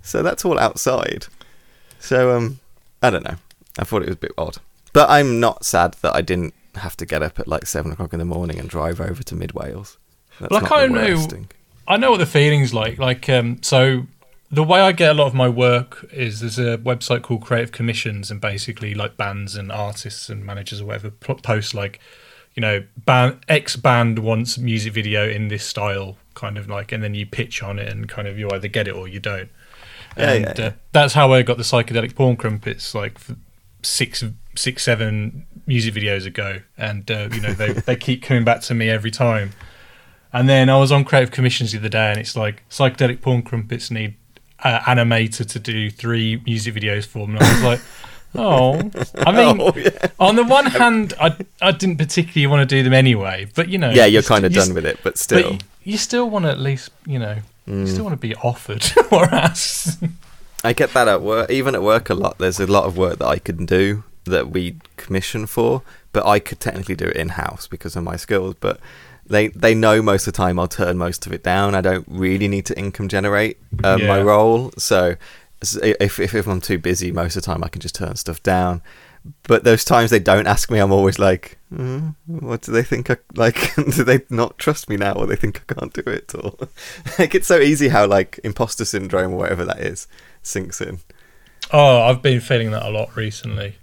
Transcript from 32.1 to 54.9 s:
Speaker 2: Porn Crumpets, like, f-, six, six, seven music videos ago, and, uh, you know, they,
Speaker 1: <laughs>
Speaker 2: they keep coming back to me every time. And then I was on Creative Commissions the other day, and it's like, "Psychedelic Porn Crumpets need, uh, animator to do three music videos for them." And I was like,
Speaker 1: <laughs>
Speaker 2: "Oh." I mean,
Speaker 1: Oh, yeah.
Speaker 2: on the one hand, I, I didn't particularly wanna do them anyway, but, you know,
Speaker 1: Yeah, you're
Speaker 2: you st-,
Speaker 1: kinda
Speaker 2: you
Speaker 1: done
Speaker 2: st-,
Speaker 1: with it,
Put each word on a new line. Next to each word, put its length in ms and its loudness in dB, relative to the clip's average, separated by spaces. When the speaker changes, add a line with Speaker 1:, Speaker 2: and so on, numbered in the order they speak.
Speaker 2:
Porn 220 2
Crumpets, 580 -8
like, 200 -8
f-, 200 -16
six, 420 -4
six, 280 -6
seven 600 -2
music 300 0
videos 320 -4
ago, 340 -8
and, 320 -8
uh, 240 -4
you 80 -6
know, 120 -2
they, 200 -2
Speaker 1:
<laughs> 140 -4
Speaker 2:
they 80 0
keep 260 -4
coming 220 0
back 180 2
to 140 -6
me 140 0
every 220 -2
time. 400 0
And 180 2
then 200 6
I 80 6
was 140 6
on 140 4
Creative 260 4
Commissions 400 0
the 80 -6
other 100 -4
day, 200 2
and 100 -2
it's 160 -10
like, 320 -4
"Psychedelic 540 0
Porn 220 0
Crumpets 480 -8
need, 240 -6
uh, 160 2
animator 680 2
to 120 -10
do 320 -6
three 520 -4
music 300 -4
videos 320 -2
for 220 -10
them." 80 -6
And 100 6
I 80 8
was 100 4
like, 180 2
Speaker 1:
<laughs> 280 -20
Speaker 2:
"Oh." 560 2
I 40 4
mean, 300 4
Speaker 1:
Oh, 140 4
yeah. 320 0
Speaker 2:
on 160 6
the 80 4
one 220 4
hand, 560 2
I, 140 2
I 100 4
didn't 260 0
particularly 500 0
wanna 180 4
do 160 2
them 120 4
anyway, 600 4
but, 160 -2
you 80 -2
know, 140 0
Speaker 1:
Yeah, 140 10
you're 20 8
Speaker 2:
you 160 8
st-, 180 4
Speaker 1:
kinda 80 4
Speaker 2:
you 60 2
Speaker 1:
done 100 6
Speaker 2:
st-, 100 -2
Speaker 1:
with 120 -4
it, 160 -2